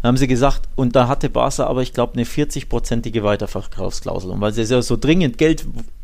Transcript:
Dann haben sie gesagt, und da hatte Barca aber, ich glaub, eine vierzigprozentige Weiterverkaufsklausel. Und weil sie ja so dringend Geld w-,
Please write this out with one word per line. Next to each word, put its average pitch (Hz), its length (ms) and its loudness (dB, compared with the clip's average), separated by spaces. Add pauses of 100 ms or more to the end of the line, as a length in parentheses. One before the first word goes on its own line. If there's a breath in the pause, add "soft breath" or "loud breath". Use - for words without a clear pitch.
Dann 117 80 2
haben 123 80 4
sie 135 100 4
gesagt, 127 480 2
und 123 220 2
da 123 100 6
hatte 135 240 0
Barca 127 360 0
aber, 127 160 -2
ich 123 100 -6
glaub, 120 220 -2
eine 120 100 0
vierzigprozentige 117 960 -2
Weiterverkaufsklausel. 98 1080 -2
Und 98 100 -4
weil 107 120 0
sie 113 100 -2
ja 120 200 2
so 120 140 0
dringend 135 420 2
Geld 156 260 2
w-, - 180 -4 (220)